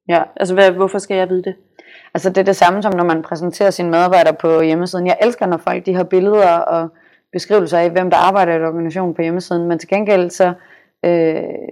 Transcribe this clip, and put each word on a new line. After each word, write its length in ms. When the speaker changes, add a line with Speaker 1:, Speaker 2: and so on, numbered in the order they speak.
Speaker 1:
Ja. 140
Speaker 2:
Altså, 180
hvad, 160
hvorfor 280
skal 180
jeg 120
vide 140
det? 120
Speaker 1:
Altså, 140
det 100
er 40
det 140
samme 260
som, 140
når 80
man 180
præsenterer 480
sine 200
medarbejdere 440
på 260
hjemmesiden. 460
Jeg 160
elsker, 240
når 100
folk, 300
de 80
har 100
billeder 540
og 300
beskrivelser 460
af, 120
hvem 200
der 60
arbejder 360
i 120
organisationen 500
på 80
hjemmesiden. 460
Men 100
til 100
gengæld, 420
så, 220
øh, 380